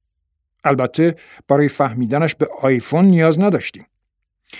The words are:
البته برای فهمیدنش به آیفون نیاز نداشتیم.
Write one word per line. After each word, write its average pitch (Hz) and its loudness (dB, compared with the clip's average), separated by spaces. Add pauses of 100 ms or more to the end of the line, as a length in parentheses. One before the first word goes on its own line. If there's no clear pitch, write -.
(640)
البته 147 0 (320)
برای 143 2
فهمیدنش 135 -2
به 151 -4 (120)
آیفون 135 0
نیاز 165 4
نداشتیم. - -4 (720)